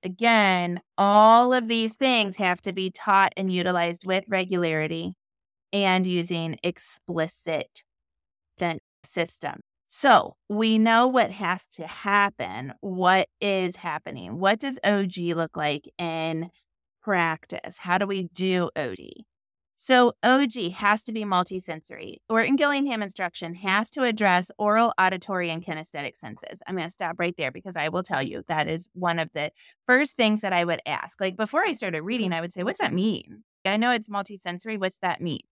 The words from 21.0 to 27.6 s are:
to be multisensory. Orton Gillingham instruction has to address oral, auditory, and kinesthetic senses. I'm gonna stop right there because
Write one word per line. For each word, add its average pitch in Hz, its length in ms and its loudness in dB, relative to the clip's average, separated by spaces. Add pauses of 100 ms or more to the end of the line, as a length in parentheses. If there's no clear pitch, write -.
to 233 80 -12
be 220 120 -6
multisensory. 180 920 -4 (120)
Orton 226 260 2
Gillingham 277 460 0
instruction 180 540 -8
has 196 360 -2
to 269 120 -2
address 202 540 2
oral, 214 400 4
auditory, 185 520 0
and 165 140 -6
kinesthetic 156 520 -10
senses. - 520 -16
I'm 185 80 -6
gonna 170 140 -6
stop 175 300 -8
right 170 180 -2
there 139 140 -4
because 175 240 -14